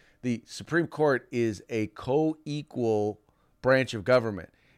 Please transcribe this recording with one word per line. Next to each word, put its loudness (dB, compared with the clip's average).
The -4
Supreme -4
Court 0
is -2
a -2
co-equal -2
branch 2
of -8
government. 2